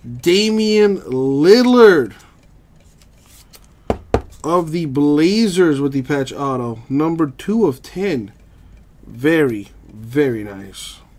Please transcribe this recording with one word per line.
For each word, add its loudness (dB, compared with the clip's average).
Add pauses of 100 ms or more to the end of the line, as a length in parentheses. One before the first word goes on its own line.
Damian 2
Lillard 4 (2250)
of -2
the -4
Blazers 0
with -4
the -2
patch -4
auto. -6 (100)
Number -2
two -2
of -4
ten. -6 (760)
Very, -2 (180)
very -4
nice. -18 (200)